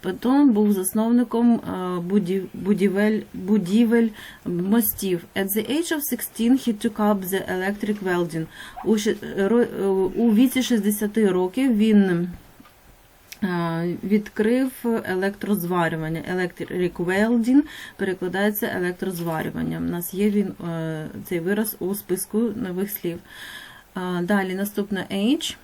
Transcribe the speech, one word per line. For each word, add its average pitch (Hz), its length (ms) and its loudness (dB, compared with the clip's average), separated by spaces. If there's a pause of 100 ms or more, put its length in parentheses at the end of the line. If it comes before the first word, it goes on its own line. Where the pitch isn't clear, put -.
Потім 262 480 4
був 208 240 4
засновником, 233 800 2
е, 185 440 -4
будів-, 185 540 0
будівель, 202 680 2 (120)
будівель 214 720 4 (380)
мостів. 190 760 0 (120)
At 196 100 -2
the 214 260 -4
age 330 200 -2
of 311 100 -2 (120)
sixteen 233 380 0
he 254 220 2 (120)
took 220 100 -2
up 208 240 2
the 185 360 -4
electric 202 480 -2
welding. 175 420 -2 (400)
У 214 120 4
ши-, 208 180 0 (220)
ро-, 220 300 2 (140)
е, 190 40 0 (300)
у 233 180 4
віці 254 300 4
шістдесяти 208 680 2
років 196 460 2
він, 190 520 4 (1120)
е, 170 600 -2
відкрив 220 680 0 (320)
електрозварювання. 175 1200 -2 (120)
Electric 180 600 -4
welding 226 680 2 (340)
перекладається 190 800 -2
електрозварювання. 170 1000 -4
У 170 140 -4
нас 175 220 -6
є 202 160 2
він, 202 180 2
е, 160 600 -6 (180)
цей 175 140 -4
вираз 202 400 -2
у 185 160 -2
списку 190 440 -4
нових 202 520 -4
слів. 170 280 -6 (800)
А, 180 220 -2
далі 185 340 0
наступне 202 560 -4
age. 226 520 0